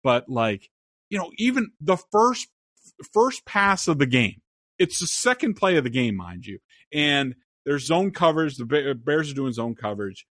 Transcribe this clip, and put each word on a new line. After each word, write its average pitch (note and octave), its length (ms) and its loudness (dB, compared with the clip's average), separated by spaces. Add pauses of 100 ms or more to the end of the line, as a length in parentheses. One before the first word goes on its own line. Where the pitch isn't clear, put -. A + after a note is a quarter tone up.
But, B2 240 2
like, A2+ 420 -2 (400)
you G3+ 80 -4
know, F3 180 -6
even B3 440 0
the F3+ 160 2 (160)
first, A3+ 340 4 (680)
first B3 320 2
pass G3 440 2
of D#3 100 2
the C#3 80 4
game, A#2+ 360 0 (360)
it's F3 220 0
the F3+ 80 -6
second B3+ 460 0
play F#3 220 2
of D3 60 4
the B2 80 -2
game, A#2+ 240 0
mind F2+ 320 -10
you. G2 140 -14 (320)
And C#3+ 420 0 (300)
there's C#3 220 -2
zone F3+ 240 2
coverage. D#3+ 460 0
The B2 80 -8
Ba-, C#3 300 0
Bears D3 360 -2
are C#3 40 -10
doing C3+ 180 -4
zone A#2 220 -4
coverage. G2+ 600 -8